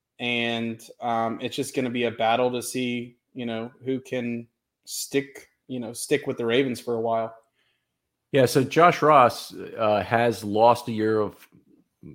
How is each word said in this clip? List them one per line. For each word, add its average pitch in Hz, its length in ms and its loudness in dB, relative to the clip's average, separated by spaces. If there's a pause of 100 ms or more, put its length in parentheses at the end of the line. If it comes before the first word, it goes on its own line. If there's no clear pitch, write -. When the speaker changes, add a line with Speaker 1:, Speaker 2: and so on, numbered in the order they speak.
(200)
Speaker 1:
And, 117 640 -4 (180)
um, 113 420 -4
it's 123 140 -8
just 131 200 -6
gonna 127 140 -2
be 120 160 -2
a 117 60 0
battle 117 400 0
to 123 100 -4
see, 123 560 -6 (160)
you 123 120 -10
know, 117 260 -8 (120)
who 131 160 -4
can 120 480 -8 (380)
stick, - 640 -6 (180)
you 127 120 -10
know, 117 140 -10
stick 147 340 -2
with 131 100 -4
the 120 80 -4
Ravens 123 340 2
for 120 160 -4
a 113 60 -4
while. 113 340 -2 (960)
Speaker 2:
Yeah, 135 160 6
so 135 160 4
Josh 160 380 4
Ross, 147 520 4 (240)
uh, 107 260 2
has 117 400 0
lost 110 440 4
a 123 40 -6
year 110 280 0
of, - 280 -6 (680)